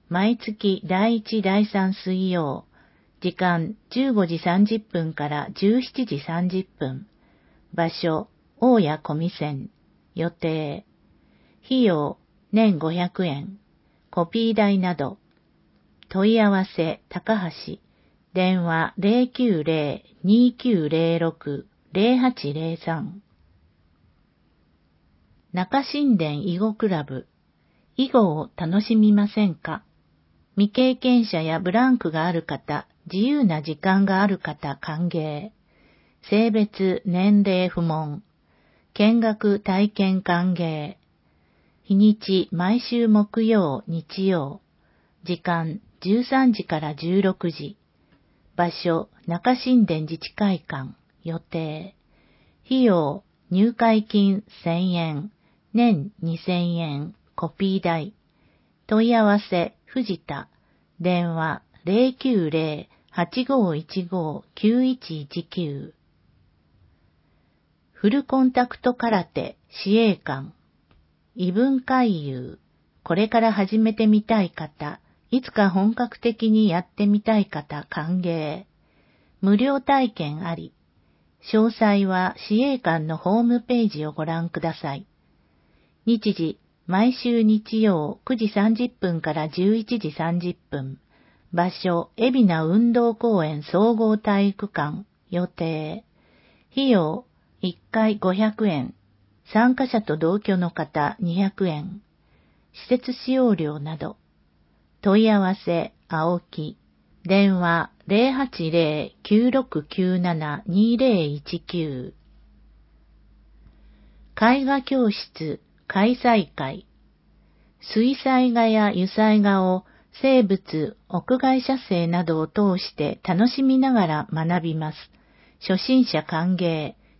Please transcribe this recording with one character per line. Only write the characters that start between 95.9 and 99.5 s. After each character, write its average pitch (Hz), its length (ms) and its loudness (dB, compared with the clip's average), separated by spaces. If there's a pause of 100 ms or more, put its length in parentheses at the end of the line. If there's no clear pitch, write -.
費 269 180 0
用、 185 340 2 (360)
一 175 180 -6 (120)
回 220 280 0
五 185 160 0
百 214 340 0
円。 147 260 -4 (580)